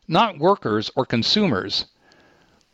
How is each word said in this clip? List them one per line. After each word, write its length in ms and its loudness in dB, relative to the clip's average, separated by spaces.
not 300 0
workers 580 0
or 100 0
consumers. 800 0